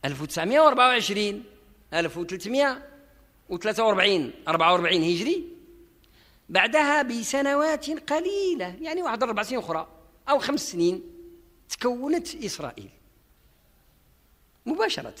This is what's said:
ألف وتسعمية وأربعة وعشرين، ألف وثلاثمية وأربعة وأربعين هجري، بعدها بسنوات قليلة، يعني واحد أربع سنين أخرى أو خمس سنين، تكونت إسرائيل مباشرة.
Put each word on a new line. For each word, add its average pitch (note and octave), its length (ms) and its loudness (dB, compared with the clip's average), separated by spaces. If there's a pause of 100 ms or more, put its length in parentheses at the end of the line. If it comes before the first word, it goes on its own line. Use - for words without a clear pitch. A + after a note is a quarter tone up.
ألف C#3 160 -6
وتسعمية F3 380 0
وأربعة C4 280 6
وعشرين، G#3 560 0 (500)
ألف E3 240 -2
وثلاثمية G3+ 720 -2 (600)
وأربعة F#3 1200 2
وأربعين F3 320 4
هجري، G#3 400 0 (1040)
بعدها C#4+ 520 4
بسنوات C#4+ 1080 -2
قليلة، E4+ 720 -2
يعني D#4+ 200 -6
واحد B3+ 220 -2
أربع A3 200 -2
سنين A#3 160 -6
أخرى E3 280 -6 (420)
أو C#4 100 4
خمس - 320 -4
سنين، F3 320 0 (680)
تكونت C#4 680 -4
إسرائيل D3 540 -10 (1800)
مباشرة. C#4 560 -4